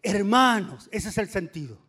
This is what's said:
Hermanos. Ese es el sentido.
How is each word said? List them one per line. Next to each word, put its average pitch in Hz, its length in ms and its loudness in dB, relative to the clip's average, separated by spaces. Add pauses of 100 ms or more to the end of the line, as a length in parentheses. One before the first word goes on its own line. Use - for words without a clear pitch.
Hermanos. 208 880 2
Ese 214 180 -6
es 190 80 -4
el 208 120 -2
sentido. 160 480 -8 (120)